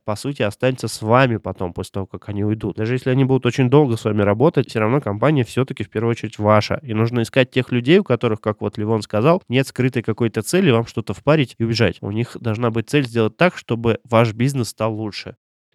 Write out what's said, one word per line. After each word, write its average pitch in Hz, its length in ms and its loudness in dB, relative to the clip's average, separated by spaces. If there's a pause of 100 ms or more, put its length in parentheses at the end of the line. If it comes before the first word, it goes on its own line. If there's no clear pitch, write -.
по 127 100 -4
сути, 139 260 -6
останется 123 460 -2
с - 140 -10
вами 117 360 4
потом, 95 360 -6
после - 200 -10
того, 98 120 -6
как - 240 -14
они 101 140 -4
уйдут. 107 340 -4
Даже 110 160 -2
если 131 160 -4
они 131 160 2
будут 131 200 0
очень 123 240 2
долго 135 280 4
с - 80 -12
вами 107 160 0
работать, 110 480 2
всё 117 100 -4
равно 113 220 2
компания 120 420 0
всё-таки 127 400 -4
в - 60 -8
первую 113 220 -2
очередь 120 280 -6
ваша. 104 440 2
И 127 100 -8
нужно 117 300 0
искать 127 280 0
тех 127 200 -2
людей, 127 280 4
у 208 40 0
которых, 113 380 0
как 107 200 -4
вот 104 160 -6
Левон 107 240 -2
сказал, 131 460 0
нет 131 180 0
скрытой 127 380 -2
какой-то 110 380 -2
цели 175 300 2
вам 113 140 2
что-то - 280 -8
впарить 147 440 0
и 117 60 -2
убежать. 110 380 0
У 101 100 -6
них 113 280 -4
должна 117 300 -2
быть 113 200 -4
цель 143 180 0
сделать 113 300 -2
так, 175 200 0
чтобы 113 460 -2
ваш 117 300 2
бизнес 123 360 -2
стал 110 240 -4
лучше. 104 440 -10 (380)